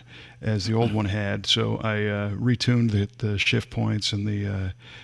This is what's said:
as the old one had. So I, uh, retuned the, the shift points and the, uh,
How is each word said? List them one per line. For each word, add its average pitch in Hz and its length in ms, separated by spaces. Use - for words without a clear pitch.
as 104 260
the 110 80
old 113 180
one 107 140
had. 101 400
So 110 320
I, 107 280
uh, 104 240
retuned 117 640
the, 101 160
the 104 200
shift - 320
points 110 420
and 104 140
the, 104 200
uh, 95 240